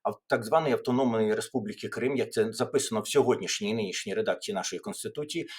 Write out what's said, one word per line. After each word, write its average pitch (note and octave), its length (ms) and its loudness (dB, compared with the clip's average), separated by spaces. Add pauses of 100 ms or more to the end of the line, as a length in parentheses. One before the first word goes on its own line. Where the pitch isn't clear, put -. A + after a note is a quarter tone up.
ав-, - 240 -4
так - 180 0
званої D3 300 2
Автономної A2+ 600 2
Республіки G#2+ 540 -4
Крим, B2+ 280 -2
як A2+ 160 -2
це A2 200 2
записано A2+ 480 0
в - 80 -8
сьогоднішній C#3 600 4
і A3 40 0
нинішній G3 400 -2
редакції G#3 400 -2
нашої F#2+ 260 -4
Конституції, D3+ 680 -6 (120)